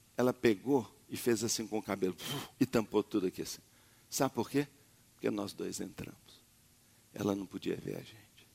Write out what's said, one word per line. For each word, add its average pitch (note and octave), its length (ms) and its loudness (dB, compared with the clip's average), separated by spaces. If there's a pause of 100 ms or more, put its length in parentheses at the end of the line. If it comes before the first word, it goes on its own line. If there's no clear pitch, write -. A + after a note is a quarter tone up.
(180)
Ela B2 160 4
pegou A2+ 600 2 (160)
e - 80 -6
fez A2+ 260 2
assim A2+ 220 -2
com A2 120 -2
o G2+ 60 -4
cabelo. F#2+ 320 0 (440)
E C3+ 60 4
tampou G#2+ 360 2
tudo F#2+ 260 0
aqui F2+ 140 -6
assim. - 200 -10 (480)
Sabe C3+ 240 0
por A2+ 160 -2
quê? C#3+ 180 0 (460)
Porque A2+ 180 0
nós G2+ 220 -4
dois F#2 260 -6
entramos. - 640 -12 (720)
Ela G2+ 200 0
não G2 120 -4
podia F2 320 -6
ver F#2+ 180 -8
a E2+ 60 -10
gente. - 540 -20